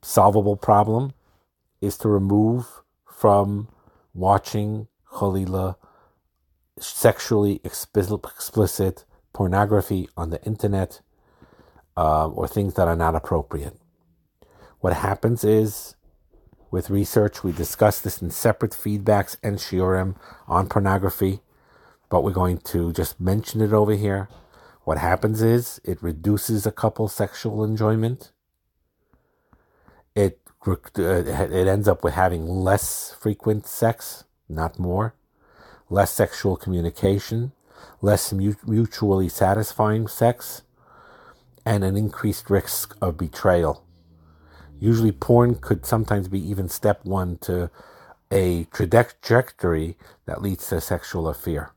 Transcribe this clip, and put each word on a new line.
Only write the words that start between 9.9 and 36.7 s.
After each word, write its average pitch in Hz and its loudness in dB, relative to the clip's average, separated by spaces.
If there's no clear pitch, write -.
on 82 -6
the 82 -8
internet, 101 -4
uh, 78 2
or - -4
things 101 -2
that 90 4
are 85 2
not 82 0
appropriate. 73 -4
What 90 0
happens - -2
is, 107 0
with 92 -4
research, 98 0
we 92 -2
discuss 90 2
this - -6
in 85 -6
separate 113 0
feedbacks 104 -2
and 101 -2
shiurim 92 0
on 92 0
pornography, 95 0
but 87 2
we're 101 0
going 90 0
to 85 -2
just - -4
mention 101 -2
it 107 2
over 107 4
here. 98 -2
What 78 -2
happens 92 0
is, 117 2
it 90 -6
reduces 98 -2
a 107 0
couple's 110 -2
sexual 107 -4
enjoyment. 110 0
It, 101 2
uh, 95 2
it 92 0
ends 101 2
up 92 2
with 85 2
having 90 2
less 92 -2
frequent 107 -2
sex, - -4
not 80 -6
more. 92 -2
Less 95 2
sexual - 0
communication, 98 -2